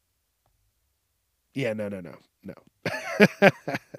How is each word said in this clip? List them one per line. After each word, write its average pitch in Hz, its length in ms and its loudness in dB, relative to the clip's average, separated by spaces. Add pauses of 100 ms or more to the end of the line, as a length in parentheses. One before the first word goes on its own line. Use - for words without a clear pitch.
(1500)
yeah, 131 220 -2
no, 107 140 -4
no, 101 120 -8
no, 78 140 -14 (280)
no. 98 120 -14 (880)
<laughs> 196 100 8 (480)